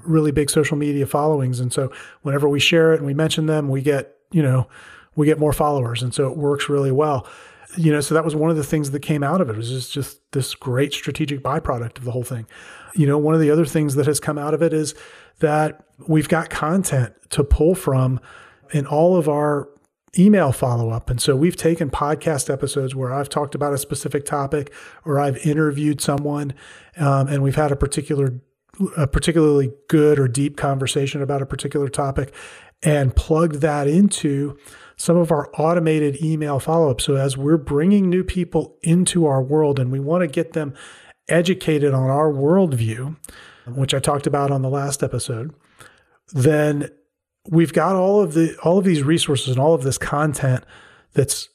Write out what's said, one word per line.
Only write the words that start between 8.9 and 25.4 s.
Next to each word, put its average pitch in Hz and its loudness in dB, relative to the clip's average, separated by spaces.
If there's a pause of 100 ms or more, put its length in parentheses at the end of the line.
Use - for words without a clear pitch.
that 143 -6
came 147 -2
out 165 0
of 147 -2
it. 107 -6
It - -8
was 117 -8
just, 127 -8
just - -10
this - -4
great 139 -2
strategic 143 -6
byproduct 131 -4
of 127 -14
the 120 -8
whole 123 -6
thing. 117 -10 (500)
You 147 4
know, 143 2
one 151 2
of 160 4
the 147 4
other 160 4
things 147 -2
that 143 2
has 143 0
come 151 -4
out 147 -4
of 160 0
it 165 2
is 156 -4 (440)
that 151 0 (240)
we've 156 2
got 160 -2
content 156 -2 (180)
to 143 0
pull 156 4
from 131 0 (500)
in 147 -2
all 170 4
of 156 2
our 147 -2 (500)
email 180 6
follow-up. 120 -2
And 120 -2
so 143 2
we've 170 0
taken 165 0
podcast 151 -2
episodes 135 -4
where 127 -6
I've 139 -6
talked 147 -4
about 143 -2
a 139 -4
specific 143 -6
topic 143 -4 (320)
or 139 0
I've 139 0